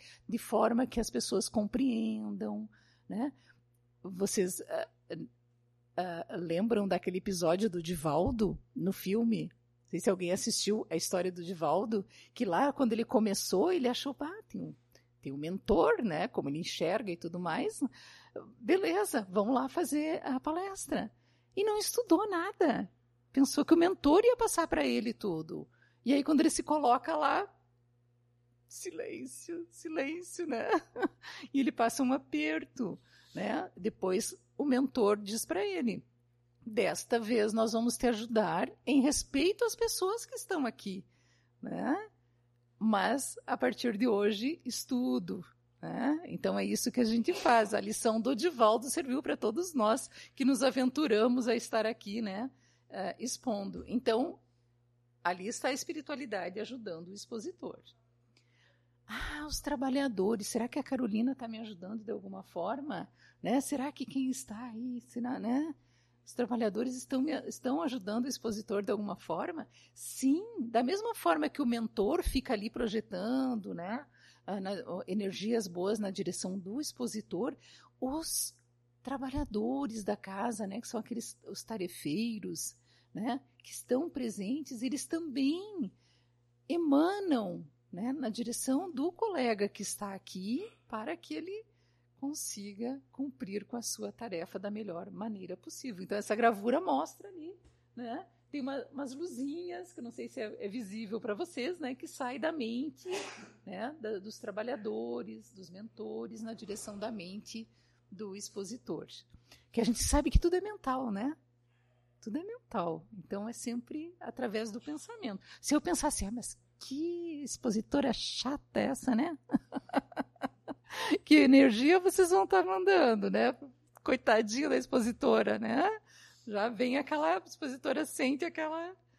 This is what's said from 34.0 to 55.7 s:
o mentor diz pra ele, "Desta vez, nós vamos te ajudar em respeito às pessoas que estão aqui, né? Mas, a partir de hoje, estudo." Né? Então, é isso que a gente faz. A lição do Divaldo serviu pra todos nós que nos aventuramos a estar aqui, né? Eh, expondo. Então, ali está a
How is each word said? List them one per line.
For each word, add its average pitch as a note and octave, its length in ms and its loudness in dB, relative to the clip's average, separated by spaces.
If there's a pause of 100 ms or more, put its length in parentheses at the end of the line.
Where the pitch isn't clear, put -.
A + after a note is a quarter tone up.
o - 80 -2
mentor B3+ 540 4
diz G#3 260 -6
pra F4+ 200 0
ele, E4 400 -2 (600)
"Desta G#3+ 540 0
vez, A3 320 2
nós A3 200 2
vamos A#3 240 2
te - 100 2
ajudar G#3+ 640 2 (160)
em C4+ 140 6
respeito D4+ 640 2
às A4 120 0
pessoas A4+ 500 0
que - 80 -14
estão E4+ 320 -2
aqui, F#3+ 380 -6 (580)
né? D4 460 -2 (720)
Mas, G#3+ 580 2 (100)
a B3+ 100 0
partir A#3+ 400 0
de A#3+ 120 4
hoje, G#3+ 560 2
estudo." A#3+ 800 -2 (360)
Né? C#4 460 -2
Então, F#3+ 320 -2
é G3 60 0
isso G#3 260 0
que - 100 0
a B3 40 4
gente A#3 280 2
faz. A3+ 400 4
A G#3 80 0
lição A3 400 0
do A#3+ 140 0
Divaldo A#3 560 4
serviu C#4 320 -2
pra D4 140 -2
todos D#4+ 380 -2
nós A3+ 360 2 (240)
que C4+ 100 -2
nos B3+ 200 4
aventuramos B3+ 800 4
a A#3 80 4
estar A3+ 320 0
aqui, A3 340 -4
né? G#3+ 300 -4 (400)
Eh, G3 280 -6
expondo. G3+ 680 -4
Então, A#3+ 520 0 (840)
ali F3+ 240 -2
está A#3 220 -4
a B3+ 40 0